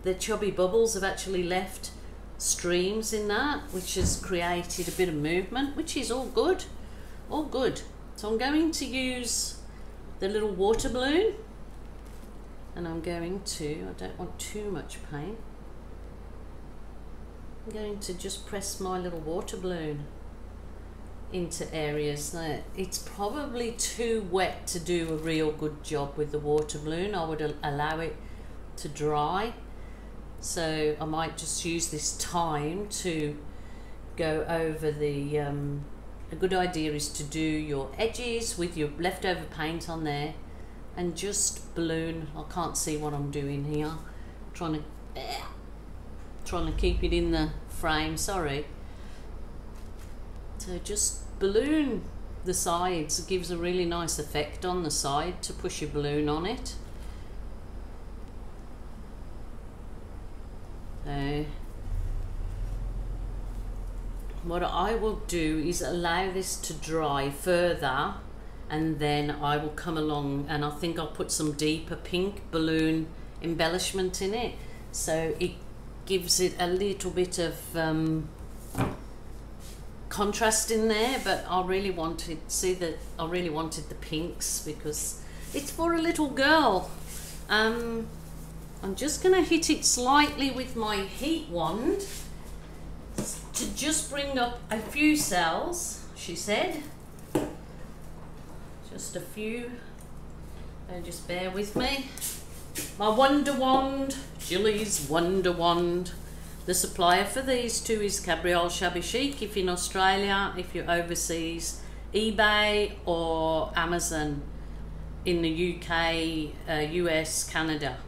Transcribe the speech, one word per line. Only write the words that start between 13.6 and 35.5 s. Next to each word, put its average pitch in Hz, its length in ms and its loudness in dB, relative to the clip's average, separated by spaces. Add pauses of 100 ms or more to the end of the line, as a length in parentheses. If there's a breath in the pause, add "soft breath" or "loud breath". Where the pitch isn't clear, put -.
I - 100 -10
don't 185 180 -8
want - 220 -8
too 208 320 -4
much - 260 -6 (140)
paint. 160 260 -6 (2250)
I'm 220 80 -10
going 208 260 -4
to 190 140 -6
just - 340 -6
press - 320 -6
my 185 180 -2
little 175 220 -4
water 165 380 -4
balloon 160 480 -2 (1300)
into 170 420 -4
areas 147 560 0
that 165 320 -4 (140)
it's 185 220 -4
probably 240 760 -2
too 226 580 0
wet 180 340 2
to - 140 -2
do 165 340 0
a 156 40 0
real 156 340 2
good 151 320 -4
job 143 320 -2
with 147 160 0
the 147 80 0
water 151 400 2
balloon. 165 340 -2
I 170 120 0
would 156 160 -2
al-, 147 200 0
allow 151 380 0
it 156 160 -4 (640 loud breath)
to - 100 -6
dry. 151 680 2 (840 loud breath)
So 156 600 2
I - 20 -2
might 156 340 0
just - 280 -4
use 165 240 0
this - 280 -2
time 165 720 0
to 151 480 0 (800 loud breath)
go 156 320 2
over 160 420 2
the, 147 500 0
um, 143 440 -2 (480)